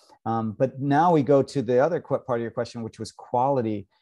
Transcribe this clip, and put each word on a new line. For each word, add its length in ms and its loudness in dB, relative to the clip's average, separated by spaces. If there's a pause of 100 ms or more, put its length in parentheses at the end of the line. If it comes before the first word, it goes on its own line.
(240)
Um, 320 -4
but 240 -2
now 320 4
we 120 4
go 180 4
to 200 -4
the 180 2
other 200 2
qu-, 180 -4
part 200 -4
of 40 -4
your 100 -8
question, 320 -8
which 160 -12
was 100 -10
quality 800 -2 (140)